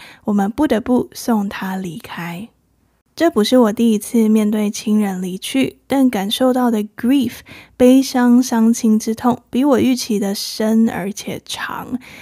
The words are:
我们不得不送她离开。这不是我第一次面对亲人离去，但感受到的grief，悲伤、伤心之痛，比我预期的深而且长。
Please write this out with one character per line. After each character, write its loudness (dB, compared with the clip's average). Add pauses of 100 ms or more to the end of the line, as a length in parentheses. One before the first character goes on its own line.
(240)
我 -2
们 0
不 0
得 0
不 -2
送 -2
她 -10
离 -10
开。 -12 (720)
这 4
不 2
是 2
我 4
第 2
一 2
次 0
面 2
对 -2
亲 -2
人 -2
离 -8
去， -4 (100)
但 2
感 -2
受 0
到 0
的 0 (140)
grief， 0 (360)
悲 6
伤、 4
伤 2
心 2
之 -4
痛， -2
比 0
我 4
预 2
期 -4
的 -2
深 0
而 -6
且 -12
长。 -10 (240)